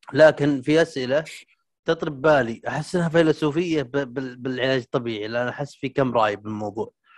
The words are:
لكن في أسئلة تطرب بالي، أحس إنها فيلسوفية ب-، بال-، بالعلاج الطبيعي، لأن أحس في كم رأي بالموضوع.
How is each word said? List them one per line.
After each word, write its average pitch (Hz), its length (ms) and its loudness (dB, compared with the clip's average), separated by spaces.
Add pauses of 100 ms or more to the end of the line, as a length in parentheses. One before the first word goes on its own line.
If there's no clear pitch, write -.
(120)
لكن 147 500 4
في 151 200 4
أسئلة 143 420 -4 (600)
تطرب 160 380 -4
بالي، 135 460 2
أحس 151 280 -6
إنها 170 120 0
فيلسوفية 160 760 2
ب-، 131 320 -4
بال-، 127 220 -8
بالعلاج 127 440 0
الطبيعي، 117 480 -4
لأن 120 200 -2
أحس 139 260 -8
في - 140 -8
كم 131 260 0
رأي 107 220 2
بالموضوع. 107 560 -8 (260)